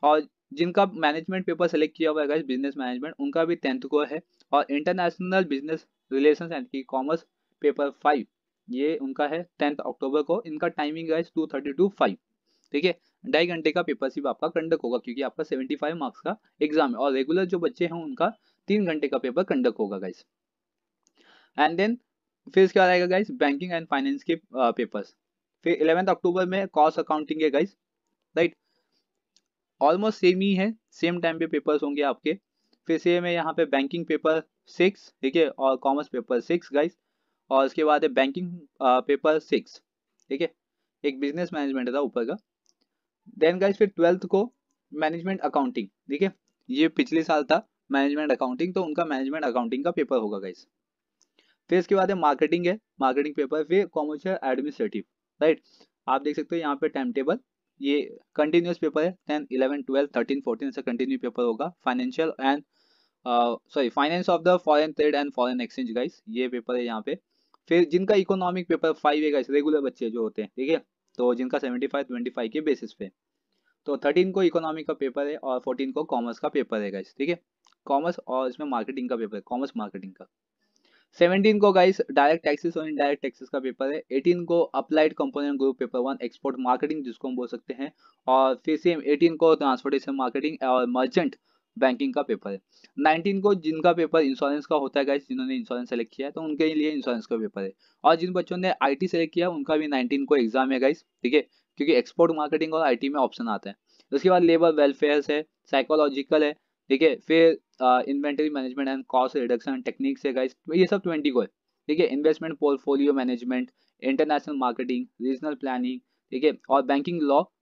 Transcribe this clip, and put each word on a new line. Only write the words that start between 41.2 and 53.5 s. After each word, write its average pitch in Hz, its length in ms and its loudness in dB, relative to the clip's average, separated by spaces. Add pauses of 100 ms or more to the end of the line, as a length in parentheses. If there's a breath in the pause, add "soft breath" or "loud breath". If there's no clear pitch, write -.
management 135 400 -4
था 139 60 0
ऊपर 120 260 -2
का। 143 100 -6 (1000)
Then 170 240 2
guys 196 160 0
फिर 208 100 4
ट्वेल्थ 180 380 2
को 190 160 2 (500)
management 165 500 -4
accounting, 131 460 -2 (220)
ठीक 143 120 -2
है, 127 100 0 (380)
ये 143 200 2
पिछले 156 340 0
साल 156 200 2
था 156 140 2 (340)
management 143 400 0
accounting, 135 420 -2
तो 185 100 -2
उनका 165 220 -2
management 143 400 -4
accounting 123 380 -2
का 170 80 -2
paper 139 260 -2
होगा 104 220 -4
guys। 95 260 -14 (1040)
फिर 175 100 4
इसके 185 160 0
बाद 190 160 2
है 190 60 -2
मार्केटिंग 156 500 2
है, 190 100 0 (240)
मार्केटिंग 139 340 0
पेपर, 151 280 0